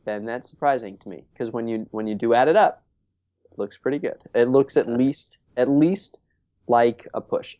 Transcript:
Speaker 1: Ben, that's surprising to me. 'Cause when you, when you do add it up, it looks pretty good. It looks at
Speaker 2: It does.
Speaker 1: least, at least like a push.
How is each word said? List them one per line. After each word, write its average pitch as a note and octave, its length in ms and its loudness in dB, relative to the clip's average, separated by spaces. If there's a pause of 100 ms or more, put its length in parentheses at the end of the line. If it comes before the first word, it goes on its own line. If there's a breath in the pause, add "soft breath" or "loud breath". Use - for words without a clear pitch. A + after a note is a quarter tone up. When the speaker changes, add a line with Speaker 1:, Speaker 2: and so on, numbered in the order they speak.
Speaker 1:
Ben, G#2 200 -8
that's A#2+ 240 -10
surprising A#2 500 -2
to - 100 -18
me. D#2 160 -16 (120)
'Cause A#2 140 -6
when A#2 160 -6
you, A2 240 -6
when A2 160 -6
you G#2+ 80 -4
do A#2 200 0
add C3 120 4
it D#3+ 80 4
up, G3+ 280 2 (680)
it - 80 -20
looks G2+ 180 -10
pretty C#3 220 -4
good. - 180 -8 (180)
It A#2+ 140 4
looks C3+ 280 2
at C#3 80 4
Speaker 2:
It - 60 -6
does. A#2 60 -2
Speaker 1:
least, C3+ 400 -2 (200)
at B2+ 120 2
least D3+ 500 0 (480)
like A#2+ 460 2
a - 80 -8
push. - 380 -8